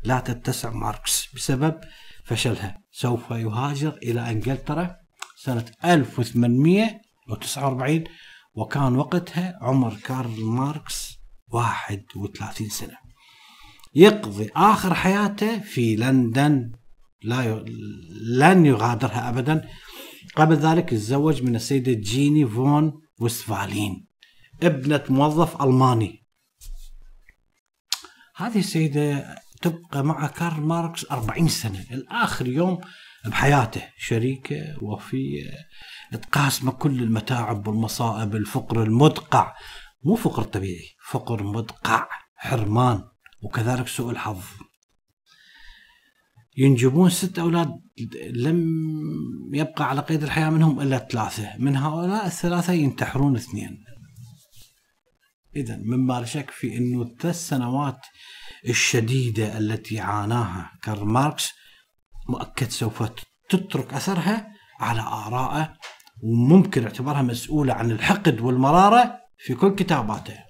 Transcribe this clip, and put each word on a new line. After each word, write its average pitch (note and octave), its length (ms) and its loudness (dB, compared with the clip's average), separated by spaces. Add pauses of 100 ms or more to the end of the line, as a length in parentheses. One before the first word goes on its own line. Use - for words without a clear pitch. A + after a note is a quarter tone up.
لا B2 160 0
تتسع A#2+ 500 -6
ماركس - 640 -6
بسبب C#3+ 460 -2 (440)
فشلها. G#2 540 -4 (140)
سوف A#2+ 380 -4
يهاجر C3 720 -4
إلى A#2 280 -4
إنجلترا C3+ 640 -4 (400)
سنة A#2 280 -4 (200)
ألف D#3+ 340 4
وثمانمائة C#3 800 4 (280)
وتسعة A2+ 360 -8
وأربعين، C#3 400 0 (500)
وكان B2+ 420 0
وقتها F3 680 -2
عمر B2 320 2 (100)
كارل A#2 400 -6
ماركس C3 760 -4 (300)
واحد A2 560 -4 (120)
وثلاثين G2+ 520 -8
سنة. - 280 -10 (960)
يقضي A2 640 6
آخر F#3 380 4
حياته G#3 640 0
في A#2 380 0
لندن، B2+ 760 2 (500)
لا A#2+ 220 -2
ي-، A2 200 -2 (760)
لن E3+ 280 8
يغادرها A#2+ 600 2
أبدًا. C3 400 -2 (680)
قبل D#3 200 6
ذلك D#3+ 360 2
يتزوج C3 500 0
من B2 140 0
السيدة B2+ 360 0
جيني C3+ 540 2
فون C#3+ 460 2 (260)
وستفالين، G2+ 880 -4 (560)
ابنة D3 460 2
موظف D3+ 540 2
ألماني. B2+ 640 4 (2000)
هذه G#3+ 220 -2
السيدة D3 760 0 (280)
تبقى E3 420 -2
مع D3+ 220 0
كارل D#3+ 340 -4
ماركس E3 500 -2
أربعين B2+ 380 0
سنة، F#2+ 420 -4
الآخر C#3 580 -4
يوم E3+ 300 0 (480)
بحياته، B2 560 2 (160)
شريكة، C3+ 840 -4
وفية، C3 680 -8 (640)
تقاسم C3+ 580 0
كل C3 320 -2
المتاعب A2 640 -2
والمصائب، A2 680 -2
الفقر A2+ 460 -2
المدقع، B2 720 4 (500)
مو F3 100 4
فقر D3 280 -2
طبيعي، F#2+ 460 -6 (200)
فقر A2+ 340 -6
مدقع، - 680 -2 (280)
حرمان، A2+ 680 0 (380)
وكذلك A#2+ 460 -4
سوء A#2+ 220 -6
الحظ. G#2+ 320 -8 (2250)
ينجبون C3+ 540 6
ست F3+ 280 -4
أولاد، E3+ 300 2 (640)
لم D#3+ 340 0 (880)
يبقى D3 340 -2
على C#3 120 -2
قيد D3+ 220 -2
الحياة D#3 280 0
منهم D#3+ 300 4
إلا C3+ 180 0
ثلاثة، A2 600 -6
من C3+ 180 2
هؤلاء E3+ 500 -2
الثلاثة F3 460 0
ينتحرون C#3 640 0
اثنين. G#2 480 -10 (1700)
إذن A2+ 300 -8
مما B2+ 340 0
لا A#2 60 -8
شك C#3 240 -8
في A2 260 -8
أنه B2 260 -2
الثلاث E3+ 460 -6
سنوات C3+ 580 -4 (600)
الشديدة A2+ 920 0
التي G#2+ 420 -4
عاناها G2+ 720 -4 (100)
كارل G#2 220 -6
ماركس C3 480 0 (760)
مؤكد - 400 -4
سوف - 340 -4 (460)
تترك F#3 460 -2
أثرها F#3+ 520 -2 (340)
على A2+ 200 -2
آرائه، B2 720 -4 (480)
وممكن B2 600 6
اعتبارها C3+ 380 -2
مسؤولة C3+ 520 0
عن A#2 160 0
الحقد B2 500 2
والمرارة F3 800 6 (200)
في - 160 -4
كل G3 200 4
كتاباته. C3 640 -2 (100)